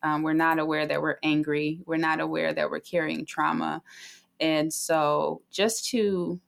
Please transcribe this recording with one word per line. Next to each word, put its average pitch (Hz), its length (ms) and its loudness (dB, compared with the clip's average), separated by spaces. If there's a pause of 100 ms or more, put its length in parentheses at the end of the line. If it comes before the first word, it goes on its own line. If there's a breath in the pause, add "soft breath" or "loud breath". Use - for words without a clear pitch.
Um, 156 200 2
we're 156 100 2
not 160 260 4
aware 156 280 0
that 147 140 -2
we're 151 220 -2
angry. 151 640 0
We're 160 120 -4
not 160 220 2
aware 160 340 0
that 156 160 0
we're 156 100 -4
carrying 156 460 -4
trauma. 156 580 -2 (560 loud breath)
And 156 340 2
so 151 680 0 (100)
just - 380 -2
to, 196 580 0